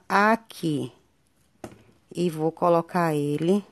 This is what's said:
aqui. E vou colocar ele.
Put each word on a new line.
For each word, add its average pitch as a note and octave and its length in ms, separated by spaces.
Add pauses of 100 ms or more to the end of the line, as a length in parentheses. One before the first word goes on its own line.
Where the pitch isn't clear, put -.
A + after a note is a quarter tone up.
aqui. F#3+ 840 (1200)
E F3 160
vou D#3 220
colocar E3+ 640
ele. D3+ 560